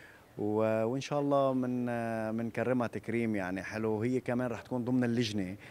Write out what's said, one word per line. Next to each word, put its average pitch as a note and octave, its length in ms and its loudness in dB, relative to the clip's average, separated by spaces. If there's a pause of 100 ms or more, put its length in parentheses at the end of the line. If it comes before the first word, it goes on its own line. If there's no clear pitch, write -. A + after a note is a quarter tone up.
(380)
و-، A2 460 2
وإن B2+ 180 -2
شاء D3 180 -2
الله C#3 340 4
من، B2 360 0
آه، A2+ 420 -2
منكرمها A#2 560 0
تكريم A2 480 -2
يعني F#2 280 -2
حلو. A2 280 -2
وهي A#2+ 280 0
كمان B2 320 -2
رح A2 100 -6
تكون B2 240 -4
ضمن B2 180 4
اللجنة، G#2+ 520 0 (160)